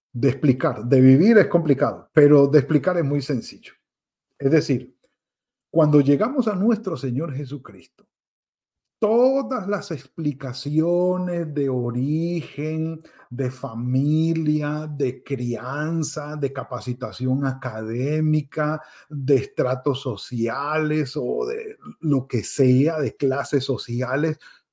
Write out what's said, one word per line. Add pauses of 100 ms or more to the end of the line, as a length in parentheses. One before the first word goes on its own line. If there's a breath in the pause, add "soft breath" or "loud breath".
(120)
de
explicar.
De
vivir
es
complicado,
pero
de
explicar
es
muy
sencillo. (640)
Es
decir, (760)
cuando
llegamos
a
nuestro
Señor
Jesucristo, (920)
todas
las
explicaciones
de
origen, (280 loud breath)
de
familia,
de
crianza,
de
capacitación
académica, (260 loud breath)
de
estratos
sociales
o
de (240)
lo
que
sea,
de
clases
sociales, (340 loud breath)